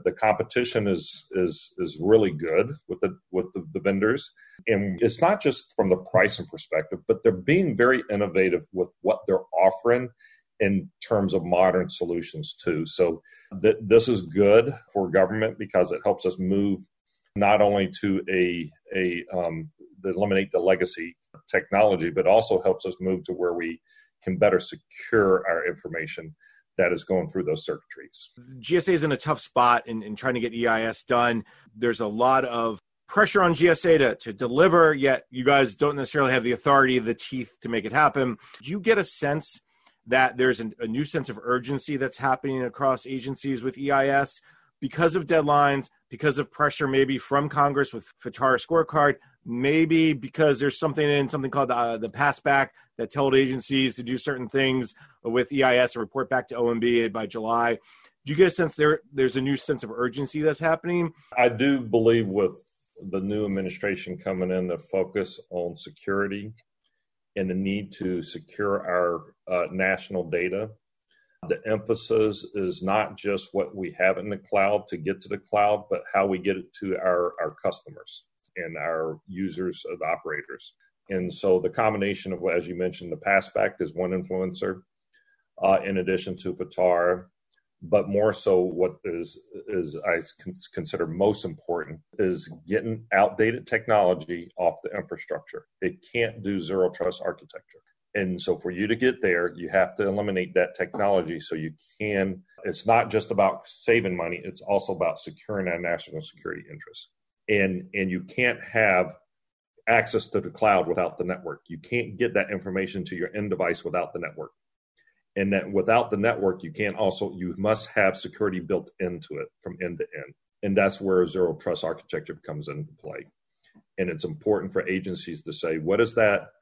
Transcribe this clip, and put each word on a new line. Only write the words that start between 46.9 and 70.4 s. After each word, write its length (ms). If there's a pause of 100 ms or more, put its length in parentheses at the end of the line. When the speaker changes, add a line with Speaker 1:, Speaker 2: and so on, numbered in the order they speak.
Speaker 2:
from 320
Congress 420
with 160 (160)
fatara 320
scorecard, 600 (300)
maybe 680
because 480
there's 180
something 260
in 220
something 240
called, 200
uh, 260
the 120
pass 300
back 340 (240)
that 140
told 240
agencies 600
to 80
do 140
certain 300
things 460 (300)
with 280
E 120
I 140
S 180
and 60
report 280
back 200
to 60
O 140
M 100
B 300
by 160
July? 520 (480)
Do 60
you 40
get 120
a 40
sense 240
there, 260 (100)
there's 240
a 60
new 160
sense 260
of 80
urgency 500
that's 180
happening? 520 (260)
Speaker 1:
I 120
do 320
believe 460
with 340 (480)
the 100
new 260
administration 720
coming 340
in, 160
the 100
focus 640 (100)
on 260
security 800 (800)
and 140
the 40
need 400
to 280
secure 600
our, 520 (160)
uh, 220
national 580
data. 400 (800)